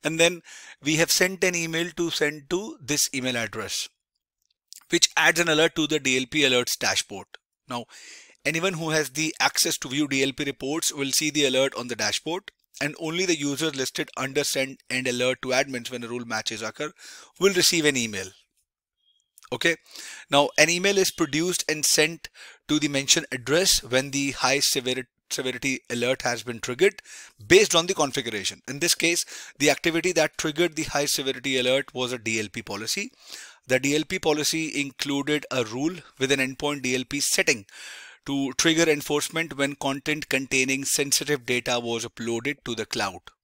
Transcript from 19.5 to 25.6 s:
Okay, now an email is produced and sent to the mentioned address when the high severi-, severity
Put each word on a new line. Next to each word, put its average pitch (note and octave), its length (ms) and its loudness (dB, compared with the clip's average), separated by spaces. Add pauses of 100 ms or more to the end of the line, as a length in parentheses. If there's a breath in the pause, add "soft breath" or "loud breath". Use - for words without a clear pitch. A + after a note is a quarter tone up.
Okay, D#3+ 240 0 (520 loud breath)
now C#3+ 200 6 (100)
an D#3 100 8
email F#3 300 2
is F3+ 140 2
produced E3 580 0
and D#3 160 -2
sent D#3+ 420 2 (380 loud breath)
to D3+ 140 2
the D3+ 80 0
mentioned C#3 420 2
address C#3 540 2
when C3 260 0
the C#3 220 -2
high C3+ 260 2
severi-, B2+ 480 0 (240)
severity B2+ 580 -2